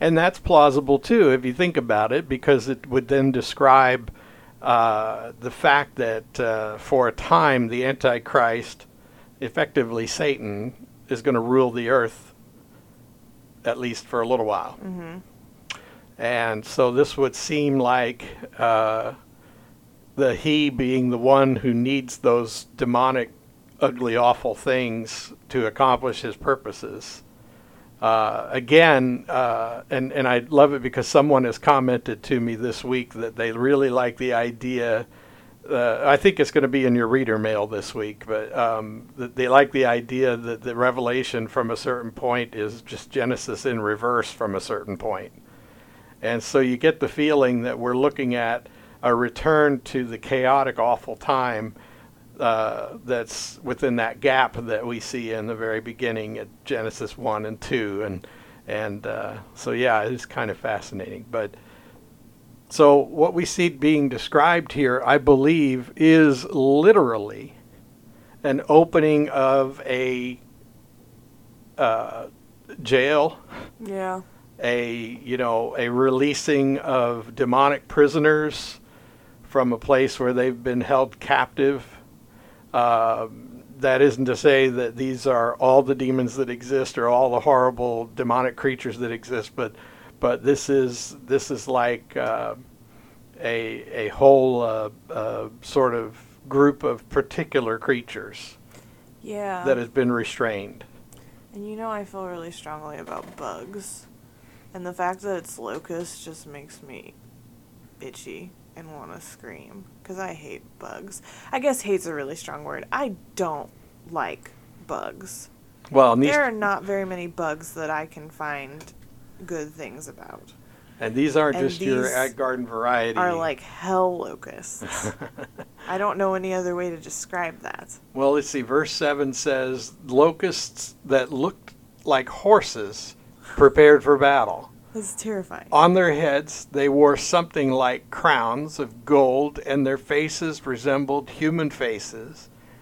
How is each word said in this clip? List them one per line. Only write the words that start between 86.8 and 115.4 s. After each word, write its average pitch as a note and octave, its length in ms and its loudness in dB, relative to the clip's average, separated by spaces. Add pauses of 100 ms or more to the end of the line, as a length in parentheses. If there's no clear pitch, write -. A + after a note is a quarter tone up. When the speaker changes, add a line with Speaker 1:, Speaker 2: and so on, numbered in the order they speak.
Speaker 1:
or A#2+ 100 2
all B2 220 4
the A#2+ 100 0
horrible B2 760 2
demonic B2 420 0
creatures B2+ 420 -4
that A#2+ 140 -6
exist, A#2 420 -8
but, A2+ 200 -6 (460)
but B2 220 0
this C#3 280 0
is, B2+ 540 0
this C3+ 260 -2
is B2 180 -8
like, B2 480 -2
uh, A#2 380 -4 (840)
a, A2+ 640 -6
a - 20 -6
whole, C3 540 6
uh, A2 280 -4 (200)
uh, A2 380 -6 (120)
sort B2+ 340 0
of A2+ 220 -6 (320)
group C#3 360 4
of A#2+ 260 -6
particular C3+ 680 -2
creatures A2 800 -6 (640)
Speaker 2:
Yeah. G3 420 -8
Speaker 1:
that C3 120 0
has A#2+ 120 -6
been B2 240 -2
restrained. A2 720 -6 (680)
Speaker 2:
And, G#3 160 -16
you G#3+ 80 -14
know, A3 140 -10
I G#3 140 -8
feel F#3+ 220 -14
really F3 260 -14
strongly D3+ 460 -16
about - 380 -14
bugs. C3 680 -14 (640)
And F3+ 140 -14
the F3+ 60 -10
fact F3+ 300 -4
that G3 140 -6
it's - 220 -14
locusts D#3+ 640 -12
just D#3+ 220 -20
makes C#3+ 360 -20
me - 320 -20 (840)
itchy C3 500 -18 (260)
and D#3+ 160 -20
wanna A#2 280 -18
scream, F#2+ 640 -20 (180)
'cause F#3 160 -14
I F#3 160 -10
hate D3+ 280 -18 (180)
bugs. - 420 -16 (300)
I C4+ 80 -4
guess C4 220 -2
hate's F#3+ 240 -2
a E3 80 -8
really C#3+ 200 -8
strong D3 300 -14
word. C#3+ 260 -10
I C4 240 -4 (220)
don't D#3+ 340 -6 (400)
like A#2+ 400 -8 (380)
bugs. - 600 -12 (440)